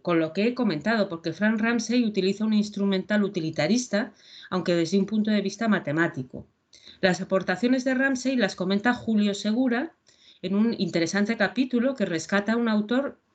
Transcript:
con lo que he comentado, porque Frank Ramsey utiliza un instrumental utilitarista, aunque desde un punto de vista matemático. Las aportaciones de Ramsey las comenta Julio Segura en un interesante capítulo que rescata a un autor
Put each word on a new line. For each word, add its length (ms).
con 160
lo 140
que 160
he 40
comentado, 560
porque 240
Frank 260
Ramsey 460
utiliza 400
un 80
instrumental 720
utilitarista, 920
aunque 240
desde 240
un 80
punto 240
de 100
vista 260
matemático. 800
Las 220
aportaciones 600
de 100
Ramsey 420
las 200
comenta 400
Julio 400
Segura 580
en 140
un 240
interesante 580
capítulo 560
que 120
rescata 480
a 40
un 120
autor 500